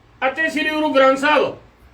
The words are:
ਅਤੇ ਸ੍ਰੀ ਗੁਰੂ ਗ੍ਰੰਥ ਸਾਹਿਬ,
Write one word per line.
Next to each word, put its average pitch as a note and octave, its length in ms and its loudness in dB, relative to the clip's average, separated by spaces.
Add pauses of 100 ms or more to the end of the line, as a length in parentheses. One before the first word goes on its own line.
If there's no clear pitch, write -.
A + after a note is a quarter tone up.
(280)
ਅਤੇ D4+ 200 -2
ਸ੍ਰੀ D#4 220 -4
ਗੁਰੂ D#4 180 -2
ਗ੍ਰੰਥ C4+ 300 4
ਸਾਹਿਬ, C#4 380 0 (380)